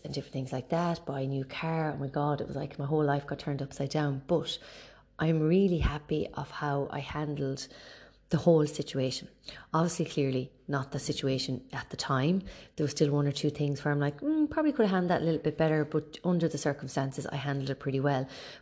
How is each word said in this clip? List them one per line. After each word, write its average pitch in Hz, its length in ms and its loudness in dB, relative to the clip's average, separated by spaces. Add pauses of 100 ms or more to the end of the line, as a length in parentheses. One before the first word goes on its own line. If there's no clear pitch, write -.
and 147 100 -8
different - 200 -8
things 131 180 -4
like 127 160 -4
that, 135 360 0
buy 139 180 -4
a 135 40 -2
new 135 180 -2
car. 160 480 -2
Oh 147 60 -6
my 139 80 -2
God, 147 340 0
it - 60 -6
was - 80 -8
like 147 240 -6
my 143 80 -2
whole 151 180 2
life 143 220 2
got 139 140 -6
turned 139 220 -4
upside 139 280 -6
down. 143 380 0
But 160 300 0 (640)
I'm 160 200 4
really 180 380 4
happy 151 560 0
of - 140 -8
how 143 440 -2
I 143 80 -6
handled 143 640 -4 (640)
the 165 80 2
whole 156 320 8
situation. 135 580 -4 (480)
Obviously, 165 300 2
clearly 135 480 -2 (160)
not 135 240 -2
the 139 80 -2
situation 131 600 -2 (120)
at - 180 -8
the - 60 -10
time. 151 460 2 (340)
There 151 80 0
was 139 80 0
still 147 180 4
one 143 160 4
or 139 60 2
two 147 180 0
things 143 340 -2
where 151 60 2
I'm 143 80 2
like, 147 220 0
"Mm, 302 280 2
probably 302 220 0
could 240 160 4
have 185 60 4
handled 180 180 2
that - 120 2
a - 20 0
little 165 160 2
bit 151 180 -2
better," 156 260 4
but 151 380 -4
under 175 240 2
the 151 100 0
circumstances, 135 720 -2
I - 80 -6
handled 139 360 -2
it 131 100 -6
pretty 135 180 -2
well. 135 300 2 (320)